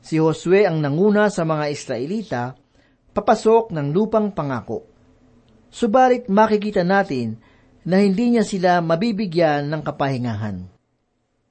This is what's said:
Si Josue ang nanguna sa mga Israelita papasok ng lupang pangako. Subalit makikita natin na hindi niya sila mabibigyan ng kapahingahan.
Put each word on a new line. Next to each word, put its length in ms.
Si 160
Josue 480
ang 160
nanguna 480
sa 160
mga 240
Israelita 880
papasok 560
ng 240
lupang 400
pangako. 560
Subalit 560
makikita 560
natin 560
na 160
hindi 320
niya 80
sila 400
mabibigyan 880
ng 160
kapahingahan. 800